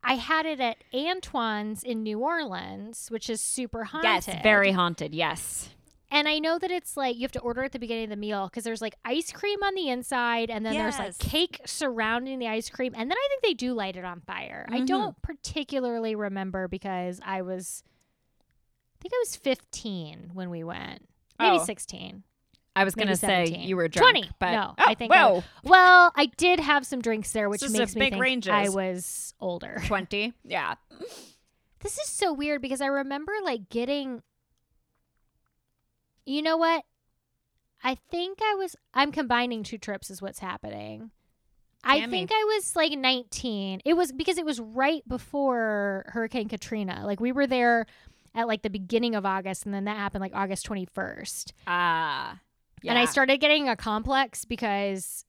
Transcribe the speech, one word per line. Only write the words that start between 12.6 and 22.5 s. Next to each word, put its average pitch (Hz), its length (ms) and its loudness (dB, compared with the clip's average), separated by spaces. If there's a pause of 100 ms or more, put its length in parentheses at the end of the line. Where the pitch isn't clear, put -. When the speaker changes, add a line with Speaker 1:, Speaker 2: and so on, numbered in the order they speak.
Speaker 1:
cream. 254 260 -4
And 233 160 -4
then 403 60 0
I 554 120 0
think 539 120 0
they 415 120 4
do 247 200 -2
light 190 240 -4
it 185 80 -10
on 175 160 -10
fire. - 480 -10
I 226 80 -4
Speaker 2:
Mm-hmm. 254 80 2
Speaker 1:
don't 370 380 0
particularly 247 920 -4
remember 190 540 -4
because 180 560 -4
I 190 160 -4
was, 185 480 -8
I - 1120 -20
think 370 120 -8
I 494 60 2
was - 160 -2
fifteen 180 960 -6
when 185 160 -8
we 170 140 -8
went. - 420 -10 (340)
Maybe 190 180 6
Speaker 2:
Oh. 160 80 2
Speaker 1:
sixteen. - 580 -12 (520)